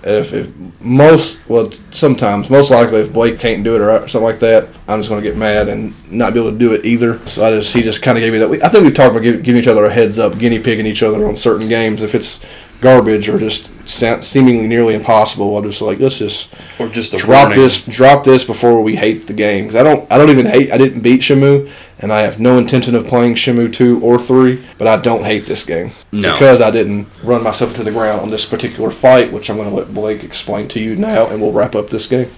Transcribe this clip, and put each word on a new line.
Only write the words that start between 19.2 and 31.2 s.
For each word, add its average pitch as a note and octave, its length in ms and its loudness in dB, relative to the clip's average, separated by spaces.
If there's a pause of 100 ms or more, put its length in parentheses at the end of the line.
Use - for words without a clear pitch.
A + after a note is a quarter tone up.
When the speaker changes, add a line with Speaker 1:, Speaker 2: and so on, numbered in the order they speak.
Speaker 1:
the - 60 -12
game." G#2 340 -2
'Cause F#2+ 100 -12
I B2 60 4
don't, D3 280 2
I A#2 60 2
don't D3+ 140 6
even C3 160 4
hate, B2+ 260 2
I - 60 0
didn't C3 220 2
beat B2 220 2
Shenmue, C#3 460 2 (320)
and A2 120 -4
I G#2+ 100 0
have G2+ 160 -4
no B2 180 4
intention A#2+ 380 0
of A2 140 -2
playing A#2+ 260 2
Shenmue A#2+ 380 -2
two A#2+ 280 2
or A#2+ 200 2
three, B2+ 400 2 (180)
but G#2+ 80 -2
I A2 100 4
don't A2+ 280 -2
hate G#2+ 220 -4
this - 180 -8
game. E2+ 260 -6 (220)
Speaker 2:
No. F#2+ 220 -2
Speaker 1:
Because C3 260 4
I A#2+ 100 2
didn't G#2 380 -4 (160)
run A#2 180 -2
myself A2+ 300 -4
into A#2+ 100 -10
the G#2+ 80 -4
ground G#2+ 320 -4
on G#2+ 80 -8
this A2 140 -6
particular A2 480 -6
fight, B2 400 2
which G#2+ 180 -10
I'm G#2+ 60 -6
gonna G#2 180 -8
let G2 180 -8
Blake G#2+ 300 -6
explain - 460 -10
to - 120 -8
you A2 140 -6
now, G3+ 320 0